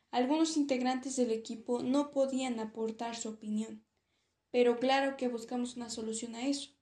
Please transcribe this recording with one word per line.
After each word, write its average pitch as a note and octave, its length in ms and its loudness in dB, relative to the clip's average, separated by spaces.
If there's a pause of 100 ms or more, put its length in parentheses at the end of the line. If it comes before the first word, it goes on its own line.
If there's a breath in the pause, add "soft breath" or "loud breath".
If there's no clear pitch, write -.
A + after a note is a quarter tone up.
(120)
algunos D#4 460 2
integrantes B3+ 580 0
del A#3+ 160 2
equipo A3+ 500 -4
no C#4+ 300 2
podían C4 480 0
aportar A3 560 -4
su A3+ 140 -8
opinión. G#3+ 560 -6 (680)
Pero A#3+ 260 6
claro C4+ 380 4
que B3+ 140 -2
buscamos B3 480 -4
una A#3 120 -8
solución A3+ 460 -6
a A#3+ 100 -4
eso. C#4 260 -2 (100)